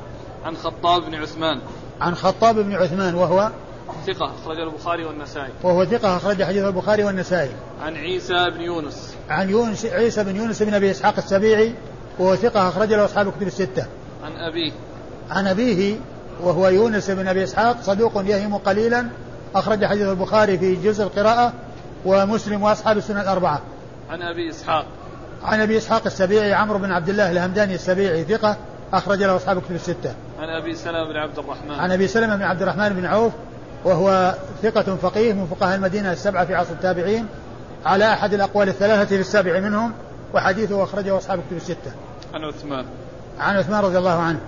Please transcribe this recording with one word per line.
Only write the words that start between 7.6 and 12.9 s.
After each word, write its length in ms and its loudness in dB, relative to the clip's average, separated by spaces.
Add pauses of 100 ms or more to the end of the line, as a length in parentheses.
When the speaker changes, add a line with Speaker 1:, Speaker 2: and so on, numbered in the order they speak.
Speaker 1:
عن 100 -6
عيسى 540 0
بن 120 -6
يونس. 520 -6 (160)
Speaker 2:
عن 200 0
يونس، 360 2
عيسى 380 2
بن 120 -4
يونس 280 -2
بن 100 2
أبي 180 4
إسحاق 260 2
السبيعي، 560 4 (460)
وهو 160 6
ثقة، 340 4
أخرج 240 2